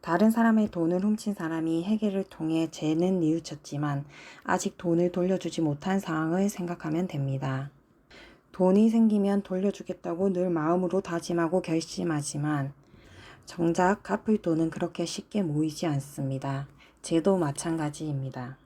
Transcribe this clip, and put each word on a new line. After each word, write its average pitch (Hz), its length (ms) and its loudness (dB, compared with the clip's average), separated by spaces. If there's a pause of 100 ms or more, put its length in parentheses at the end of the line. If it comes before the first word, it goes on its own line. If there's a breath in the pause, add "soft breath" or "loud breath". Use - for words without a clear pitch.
다른 208 300 4
사람의 226 400 4
돈을 175 320 0
훔친 214 320 -2
사람이 165 500 -2
회개를 202 400 0
통해 160 460 -2
죄는 170 500 0
뉘우쳤지만 147 840 -2 (400 loud breath)
아직 185 340 0
돈을 170 340 2
돌려주지 180 480 -2
못한 160 400 0
상황을 165 480 0
생각하면 175 600 -4
됩니다. 135 600 -4 (840 loud breath)
돈이 196 380 6
생기면 208 520 4
돌려주겠다고 185 920 -2
늘 180 180 0
마음으로 175 500 2
다짐하고 170 600 -2
결심하지만 151 1080 -2 (760 loud breath)
정작 180 540 2
갚을 214 400 -2
돈은 165 260 2
그렇게 165 380 -4
쉽게 - 360 -6
모이지 156 440 -2
않습니다. 139 840 -4 (320 soft breath)
죄도 170 380 2
마찬가지입니다. 147 1300 -4